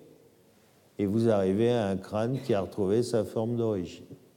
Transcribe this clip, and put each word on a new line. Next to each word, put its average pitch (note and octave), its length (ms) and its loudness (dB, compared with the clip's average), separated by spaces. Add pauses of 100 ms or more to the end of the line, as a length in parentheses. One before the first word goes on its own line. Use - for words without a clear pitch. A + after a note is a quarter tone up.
(1000)
et G2+ 80 2
vous A2+ 220 2
arrivez G2+ 420 4
à A2+ 180 2
un F#2+ 80 0
crâne A2+ 440 -4
qui A2+ 140 0
a G2 60 2
retrouvé G#2 420 0
sa A#2 220 0
forme A#2 320 -4
d'origine. G#2 480 -4 (320)